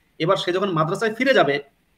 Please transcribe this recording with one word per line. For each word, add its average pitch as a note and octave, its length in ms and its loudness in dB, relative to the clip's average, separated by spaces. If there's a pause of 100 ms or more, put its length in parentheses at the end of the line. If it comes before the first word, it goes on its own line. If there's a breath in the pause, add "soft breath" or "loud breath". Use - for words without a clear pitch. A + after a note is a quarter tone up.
(200)
এবার E3+ 160 2
সে F3+ 160 -4
যখন F#3+ 180 -2
মাদ্রাসায় F3+ 440 -2
ফিরে C4 200 2
যাবে D#3+ 200 2 (440)